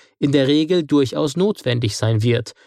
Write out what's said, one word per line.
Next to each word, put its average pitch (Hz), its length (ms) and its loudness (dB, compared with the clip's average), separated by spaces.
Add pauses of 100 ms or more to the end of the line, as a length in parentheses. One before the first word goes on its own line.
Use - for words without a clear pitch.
(180)
in 143 140 -2
der 135 160 2
Regel 156 360 2
durchaus 147 520 0
notwendig 127 600 -2
sein 110 260 0
wird, 117 300 -2 (140)